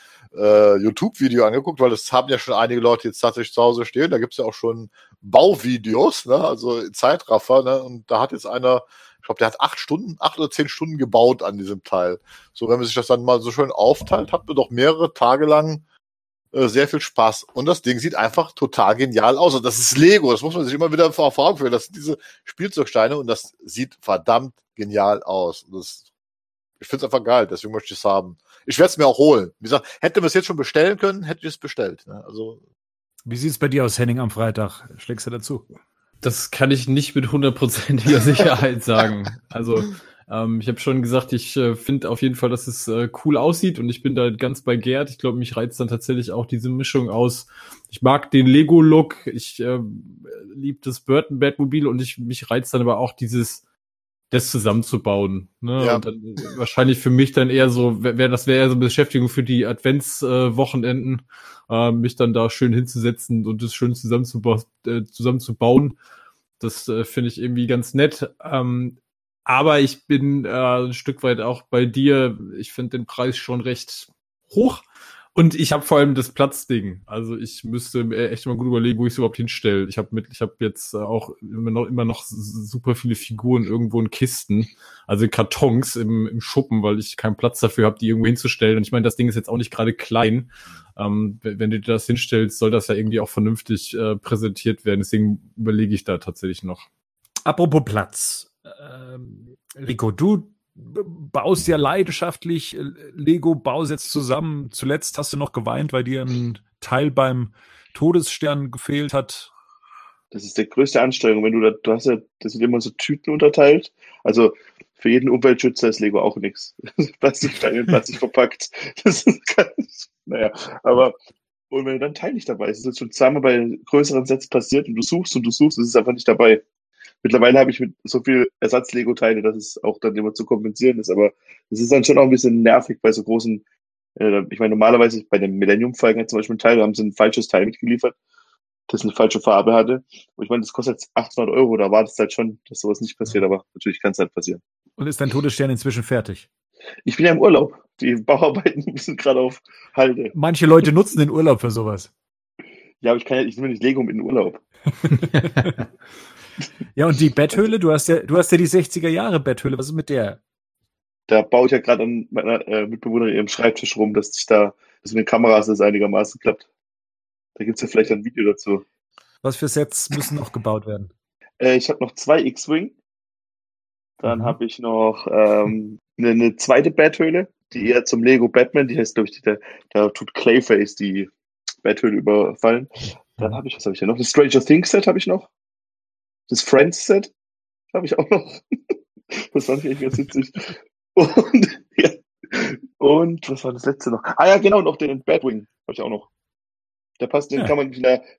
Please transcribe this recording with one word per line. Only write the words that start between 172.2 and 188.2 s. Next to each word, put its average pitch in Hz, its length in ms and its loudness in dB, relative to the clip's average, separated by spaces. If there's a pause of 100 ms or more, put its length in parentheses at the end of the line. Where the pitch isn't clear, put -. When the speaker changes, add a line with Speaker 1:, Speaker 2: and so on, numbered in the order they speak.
Speaker 4:
X-Wing. 156 500 -6 (1200)
Dann 117 220 -4
Speaker 2:
Mhm. 110 40 -6
Speaker 4:
hab 117 160 -4
ich 117 200 -8
noch, 113 500 -2
ähm, 107 680 2 (200)
ne, 117 160 2
ne 117 220 2
zweite 143 340 2
Betthöhle, 160 580 0 (240)
die 113 160 -4
eher 120 160 2
zum 117 180 -2
Lego 120 260 6
Batman, 127 400 2
die 120 100 -4
heißt, 110 160 -2
glaub 110 120 0
ich, - 60 -16
die, - 100 -20
da, 104 140 0 (340)
da 104 200 2
tut - 240 -14
Clayface 113 600 4
die 98 360 -6 (520)
Betthöhle 107 360 0
überfallen. 113 720 2 (500)
Dann 110 140 -4
Speaker 2:
Mhm. - 20 -8
Speaker 4:
hab 110 100 -10
ich, 135 120 -12
was - 100 -12
hab 98 80 -4
ich - 60 -14
denn 95 80 0
noch? 117 100 0
Das 120 100 -4
Stranger 135 320 4
Things 156 300 4
Set 202 160 2
hab 185 100 2
ich 190 100 -4
noch. 185 220 -4 (1000)
Das 123 140 -2
Friends 147 440 2
Set 196 260 2 (640)
hab 185 100 -2
ich - 140 -2
auch - 100 -4